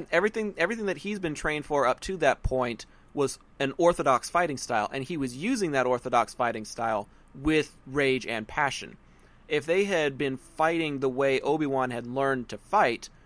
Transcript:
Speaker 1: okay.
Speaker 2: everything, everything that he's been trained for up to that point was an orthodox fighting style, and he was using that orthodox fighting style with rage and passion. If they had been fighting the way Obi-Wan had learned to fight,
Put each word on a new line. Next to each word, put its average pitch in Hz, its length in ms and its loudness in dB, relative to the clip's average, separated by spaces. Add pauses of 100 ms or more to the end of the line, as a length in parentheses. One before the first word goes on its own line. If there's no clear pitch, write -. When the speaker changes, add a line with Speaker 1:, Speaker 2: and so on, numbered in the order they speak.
Speaker 1:
okay. - 100 -8
Speaker 2:
everything, 208 460 0
everything 208 300 0
that 180 100 -2
he's 202 220 -6
been 160 160 -4
trained 151 300 -4
for 139 220 2
up 123 140 2
to 190 160 -6
that 143 260 2
point 123 420 -2 (280)
was 143 260 -2 (200)
an 139 180 0
orthodox 165 520 4
fighting 170 280 0
style, 113 340 0
and 135 120 -6
he 165 140 -6
was 127 180 -4
using 196 360 -2
that 131 160 2
orthodox 120 460 2
fighting 113 320 -2
style 113 420 -2 (260)
with 151 420 0 (120)
rage 131 400 0
and 110 200 -6
passion. 131 500 -4 (500)
If 147 180 -2
they 185 200 2
had 156 320 0
been 135 200 -2
fighting 160 600 -2
the 135 100 2
way 135 300 2
Obi-Wan 135 520 0
had 120 140 -8
learned 131 440 -2
to 107 80 -8
fight, 147 520 0 (160)